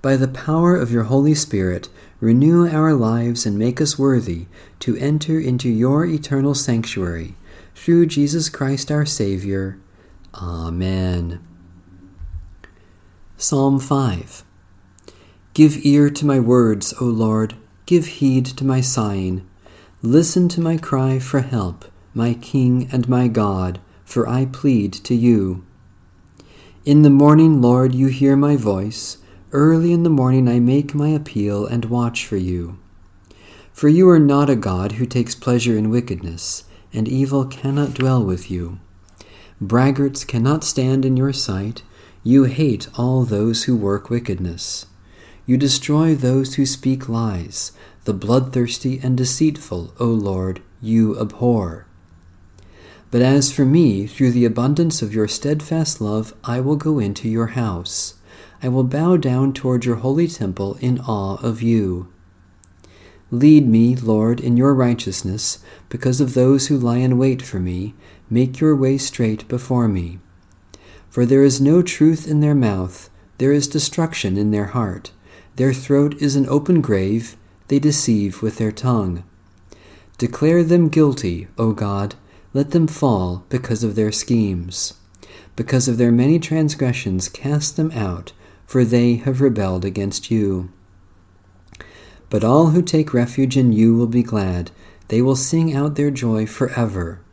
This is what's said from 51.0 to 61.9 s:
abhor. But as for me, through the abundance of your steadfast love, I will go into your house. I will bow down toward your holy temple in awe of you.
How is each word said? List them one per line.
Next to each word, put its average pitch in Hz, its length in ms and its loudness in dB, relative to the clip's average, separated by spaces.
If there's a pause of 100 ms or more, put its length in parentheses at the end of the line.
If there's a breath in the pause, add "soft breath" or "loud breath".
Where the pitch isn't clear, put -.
abhor. 107 680 -2 (1200 soft breath)
But 120 120 2
as 139 280 4
for 143 140 0
me, 131 420 2
through 127 260 0
the 120 120 2
abundance 139 560 0
of 107 140 -6
your 107 140 0
steadfast 151 680 -4
love, 110 360 -4 (100)
I 120 160 -4
will 143 160 0
go 151 220 -2
into 107 280 -4
your 113 200 -2
house. 110 680 -6 (460 loud breath)
I 127 60 -4
will 131 160 0
bow 156 320 2
down 131 380 0
toward 123 320 -2
your 117 100 0
holy 135 320 0
temple 98 540 -6
in 123 180 0
awe 98 420 -6
of 113 200 -4
you. 98 500 -2 (1160 soft breath)